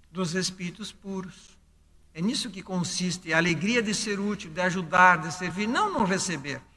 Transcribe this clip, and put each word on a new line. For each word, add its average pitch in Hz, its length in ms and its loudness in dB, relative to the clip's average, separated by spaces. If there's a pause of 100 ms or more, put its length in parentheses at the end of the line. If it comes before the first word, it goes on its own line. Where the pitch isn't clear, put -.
(100)
dos 175 240 -4
espíritos 185 580 -6
puros. - 680 -12 (560)
É 160 80 -6
nisso 240 260 -2
que 185 140 -12
consiste 180 720 -2
a - 20 6
alegria 175 460 4
de 208 120 -2
ser 202 240 -2
útil, 202 320 -4
de 170 120 -4
ajudar, 180 560 6
de 160 140 -6
servir, 185 340 -4
não 370 260 0
no 269 120 2
receber, 160 580 -2 (140)